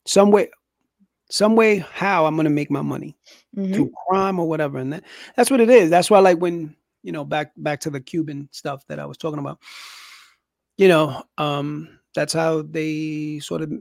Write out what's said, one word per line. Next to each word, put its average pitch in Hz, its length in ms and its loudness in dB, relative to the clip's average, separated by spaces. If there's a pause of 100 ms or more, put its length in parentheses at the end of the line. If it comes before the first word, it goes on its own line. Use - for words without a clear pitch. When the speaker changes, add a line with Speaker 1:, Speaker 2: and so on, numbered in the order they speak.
Speaker 1:
some 202 260 6
way, 202 180 4 (800)
some 214 260 2
way, 220 220 4
how 175 480 -2
I'm 156 100 -2
gonna 156 140 0
make 147 220 -2
my 143 100 -4
money 147 340 -8 (400)
Speaker 2:
Mm-hmm. 190 180 -4
Speaker 1:
through - 180 -2 (160)
crime 190 320 0
or 165 80 -2
whatever." 151 300 -4
And 131 160 -8
that, - 100 -16 (320)
that's 254 140 2
what 269 100 4
it 226 100 6
is. 202 200 8
That's 175 200 4
why, 208 100 8
like, 180 180 6
when, 170 380 -6 (260)
you 185 100 -12
know, 151 120 -10
back, 151 320 -6
back 147 260 -6
to 160 80 -8
the 139 100 -8
Cuban 143 520 -8
stuff 139 360 -12
that 147 120 -12
I 143 60 -10
was 143 120 -16
talking 151 200 -8
about, 139 220 -10 (1160)
you 190 120 4
know, 156 340 2 (160)
um, 147 500 -6 (260)
that's 147 180 -4
how 160 300 -2
they 156 760 -8
sort 160 220 -8
of 156 80 -8 (100)